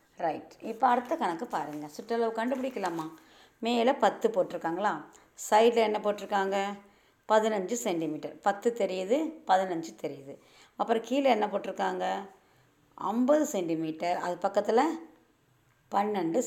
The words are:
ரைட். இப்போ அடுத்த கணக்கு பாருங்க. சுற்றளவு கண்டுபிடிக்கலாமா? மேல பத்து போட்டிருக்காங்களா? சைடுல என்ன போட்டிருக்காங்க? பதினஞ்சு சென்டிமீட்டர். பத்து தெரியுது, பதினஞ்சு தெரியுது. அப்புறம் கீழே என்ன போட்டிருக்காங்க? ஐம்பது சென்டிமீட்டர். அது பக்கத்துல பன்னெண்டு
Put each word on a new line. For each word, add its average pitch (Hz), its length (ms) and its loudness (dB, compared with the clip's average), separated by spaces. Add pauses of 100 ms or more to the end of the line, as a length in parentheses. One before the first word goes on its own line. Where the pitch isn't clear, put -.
(200)
ரைட். - 360 -4 (160)
இப்போ 214 160 2
அடுத்த 240 340 2
கணக்கு 180 240 -2 (100)
பாருங்க. 151 300 -6 (120)
சுற்றளவு 233 420 -2
கண்டுபிடிக்கலாமா? 226 680 -4 (600)
மேல 240 280 2 (100)
பத்து 208 300 2
போட்டிருக்காங்களா? 175 600 0 (540)
சைடுல 226 400 6
என்ன 208 160 -2
போட்டிருக்காங்க? 196 520 0 (720)
பதினஞ்சு 214 560 2
சென்டிமீட்டர். 156 500 -2 (140)
பத்து 233 320 0
தெரியுது, 190 380 0 (320)
பதினஞ்சு 185 420 2 (100)
தெரியுது. 139 320 -10 (400)
அப்புறம் 233 340 0
கீழே 269 280 2
என்ன 208 100 0
போட்டிருக்காங்க? 190 580 -4 (1080)
ஐம்பது 269 320 4 (100)
சென்டிமீட்டர். 165 720 -2
அது 175 120 -2 (100)
பக்கத்துல 208 340 2 (1120)
பன்னெண்டு 202 520 0